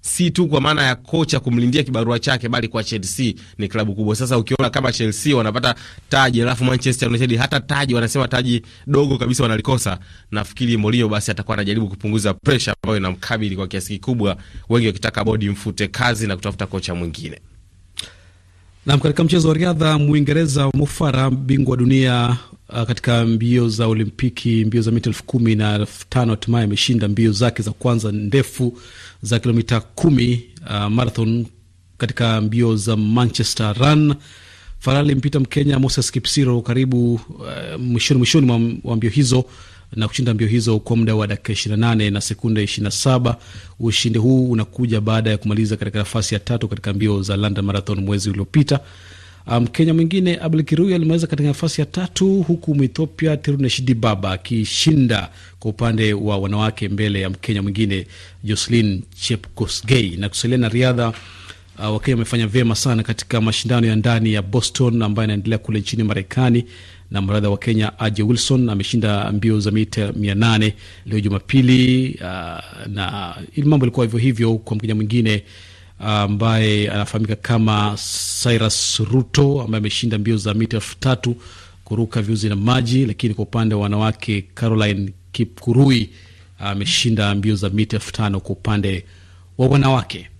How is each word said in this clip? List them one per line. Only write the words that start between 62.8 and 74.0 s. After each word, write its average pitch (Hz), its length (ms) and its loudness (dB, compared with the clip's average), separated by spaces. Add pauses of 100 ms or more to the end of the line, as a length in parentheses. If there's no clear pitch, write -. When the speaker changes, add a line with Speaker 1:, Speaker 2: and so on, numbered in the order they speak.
Speaker 2:
katika 113 380 -4
mashindano 113 460 0
ya 110 100 2
ndani 110 360 2
ya 104 100 0
Boston 117 600 0
ambayo 104 220 0
yanaendelea 107 340 -2
kule 107 220 -4
nchini 110 220 -4
Marekani, 117 640 0 (460)
na 101 120 -4
mradha 104 280 0
wa 101 80 0
Kenya 110 400 -2
Aje 107 240 -2
Wilson 120 460 2
ameshinda 104 640 0
mbio 107 280 2
za 104 100 0
mita 107 420 -2
mia 101 220 -2
nane 107 400 2 (320)
leo 107 140 -2
Jumapili, 127 960 2
uh, 90 720 -12
na 98 480 -6 (200)
ili 147 140 0
mambo 143 180 4
ilikuwa 120 200 0